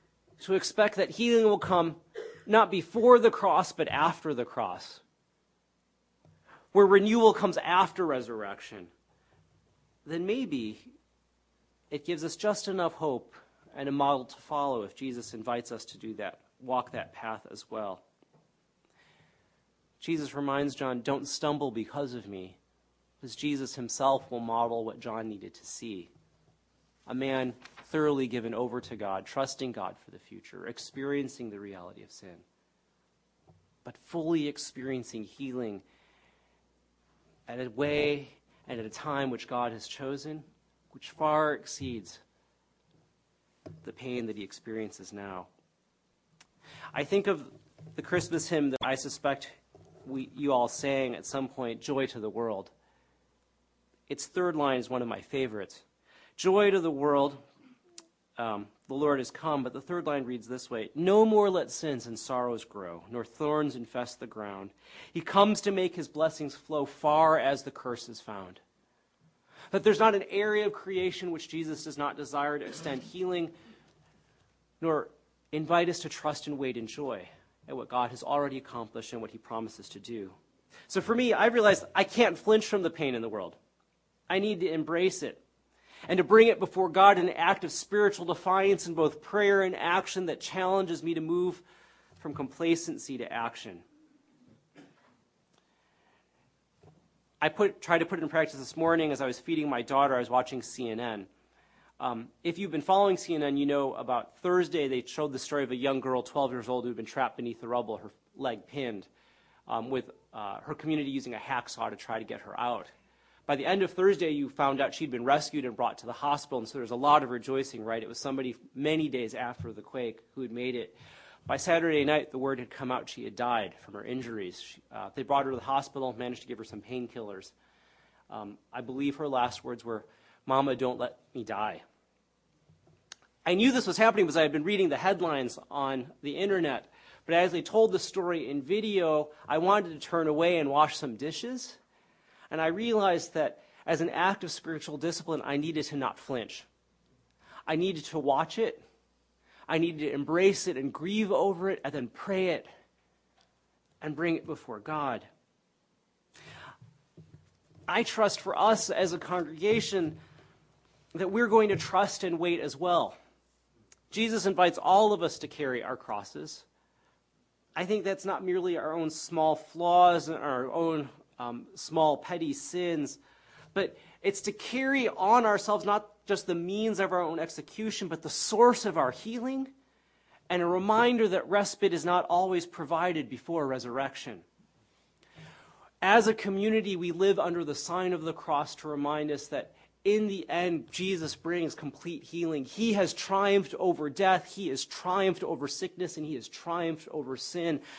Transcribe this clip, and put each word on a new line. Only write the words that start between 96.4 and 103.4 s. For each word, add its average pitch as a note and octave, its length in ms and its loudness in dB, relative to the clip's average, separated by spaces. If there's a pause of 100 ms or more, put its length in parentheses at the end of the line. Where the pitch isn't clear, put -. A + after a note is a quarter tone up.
I D#3 80 2
put, G3+ 320 0
tried E3 180 2
to E3 60 0
put E3+ 140 -6
it D#3+ 40 -4
in D3 60 -4
practice D#3 300 0
this C3+ 180 -12
morning E3 340 2
as C3+ 100 -2
I C3+ 40 -2
was B2 140 -4
feeding D3+ 300 -2
my B2 120 -2
daughter. C3+ 340 2
I B2 40 2
was A#2+ 100 -4
watching B2+ 320 0
C A#2+ 280 -8
N A2 100 -6
N. G#2+ 280 -6 (720)
Um, A#2+ 300 -6 (140)
if E3+ 140 -4
you've F#3+ 140 -6
been D3+ 100 -2
following F#3+ 360 4
C - 180 -4
N D3 80 0